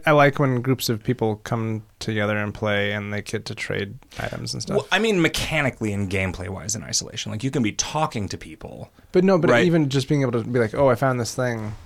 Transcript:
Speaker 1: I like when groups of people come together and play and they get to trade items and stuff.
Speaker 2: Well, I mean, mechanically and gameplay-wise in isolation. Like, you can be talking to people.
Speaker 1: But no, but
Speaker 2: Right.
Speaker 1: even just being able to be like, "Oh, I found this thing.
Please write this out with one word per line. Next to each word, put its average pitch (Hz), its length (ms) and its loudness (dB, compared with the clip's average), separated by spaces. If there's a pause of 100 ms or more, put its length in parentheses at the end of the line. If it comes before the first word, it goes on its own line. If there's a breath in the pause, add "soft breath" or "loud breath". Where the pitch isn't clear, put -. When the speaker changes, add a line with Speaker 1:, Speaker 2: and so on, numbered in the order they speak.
Speaker 1:
I 160 60 6
like 143 260 6
when 131 220 2
groups 120 280 0
of 113 160 0
people 113 320 0
come 110 480 -4 (140)
together 107 380 -2
and 104 160 -2
play 104 400 0
and 104 200 -6
they 104 100 -4
get 107 240 -8
to 107 80 -10
trade 101 440 -6 (200)
items - 360 -6
and 120 80 -6
stuff. - 140 -2
Speaker 2:
Well, - 140 -2
I 180 80 2
mean, 208 240 2
mechanically 143 680 -2
and 101 180 -2
gameplay-wise 92 640 -4
in 113 80 -8
isolation. - 500 -6
Like, 107 120 -6
you 135 60 -2
can 135 120 0
be 104 100 2
talking 151 560 -2
to - 100 -10
people. - 520 -16 (220 soft breath)
Speaker 1:
But 185 120 6
no, 190 140 6
but 151 120 4
Speaker 2:
Right. 120 140 6
Speaker 1:
even 160 240 4
just 131 200 0
being 147 140 2
able 120 100 0
to 117 100 0
be 120 160 0
like, 110 160 2
"Oh, 139 140 4
I 123 60 6
found 127 260 2
this 113 140 -4
thing. 113 380 -2 (140)